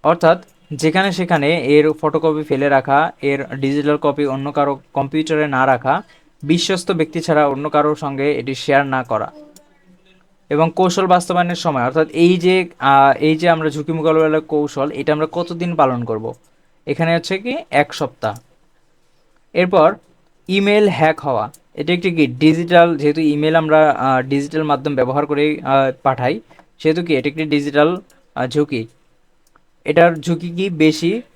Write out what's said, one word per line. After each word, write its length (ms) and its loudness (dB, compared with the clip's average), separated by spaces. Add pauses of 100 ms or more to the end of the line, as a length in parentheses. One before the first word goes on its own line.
অর্থাৎ 420 2 (280)
যেখানে 400 0
সেখানে 440 0
এর 360 4
ফটোকপি 500 -2
ফেলে 260 -2
রাখা, 440 2 (100)
এর 220 -2 (120)
ডিজিটাল 400 0
কপি 300 -2
অন্য 260 -6
কারো 280 -2 (120)
কম্পিউটারে 560 -2
না 180 0
রাখা, 360 0 (400)
বিশ্বস্ত 500 -2
ব্যক্তি 280 -2
ছাড়া 260 2
অন্য 240 -4
কারোর 260 2
সঙ্গে 420 -4
এটি 160 -6
শেয়ার 320 0
না 160 -4
করা। 300 -6 (1160)
এবং 260 2
কৌশল 300 2
বাস্তবায়নের 500 2
সময়, 260 -2
অর্থাৎ 260 0
এই 280 4
যে, 320 0 (100)
আহ, 440 4
এই 140 2
যে 120 0
আমরা 220 0
ঝুঁকি 220 -8
মোকাবেলার 480 2
কৌশল, 500 -4
এটা 220 -4
আমরা 200 -2
কতদিন 420 -6
পালন 300 0
করব? 280 -6 (540)
এখানে 280 0
হচ্ছে 240 -4
কি 180 -6 (140)
এক 240 0
সপ্তাহ। 420 -6 (1160)
এরপর 420 2 (540)
ইমেইল 400 2
হ্যাক 320 0
হওয়া, 300 -4 (240)
এটা 180 -4
একটি 180 -2
কি 160 2
ডিজিটাল, 720 4
যেহেতু 220 0
ইমেইল 360 0
আমরা, 340 4
আহ, 320 0
ডিজিটাল 400 -4
মাধ্যম 320 -2
ব্যবহার 320 0
করেই, 340 -2
আহ, 320 0 (100)
পাঠাই, 380 -2 (380)
সেহেতু 260 0
কি 120 0
এটা 120 -2
একটি 160 -6
ডিজিটাল, 560 0 (340)
আহ, 120 -4
ঝুঁকি। 400 -2 (1000)
এটার 320 2
ঝুঁকি 340 -4
কি 200 -4
বেশি? 520 0 (140)